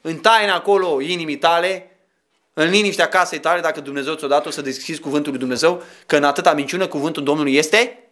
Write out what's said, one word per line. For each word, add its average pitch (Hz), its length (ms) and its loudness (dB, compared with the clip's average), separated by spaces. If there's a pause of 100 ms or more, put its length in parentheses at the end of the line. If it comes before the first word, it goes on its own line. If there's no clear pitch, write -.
În 160 160 -6
taina 208 380 4
acolo 180 460 2
inimii 156 380 -4
tale, 175 480 0 (680)
în 160 160 0
liniștea 196 380 2
casei 170 320 0
tale, 170 200 0
dacă 156 200 -4
Dumnezeu 143 340 -6
ți-o 151 120 -8
dat, 143 200 0
o 160 40 -8
să 147 100 -8
deschizi 143 400 -8
cuvântul 147 300 -2
lui 131 100 -6
Dumnezeu, 131 420 0 (240)
că 151 100 2
în 143 80 4
atâta 147 280 4
minciună 156 340 -2
cuvântul 151 360 -4
Domnului 143 320 0
este 202 580 2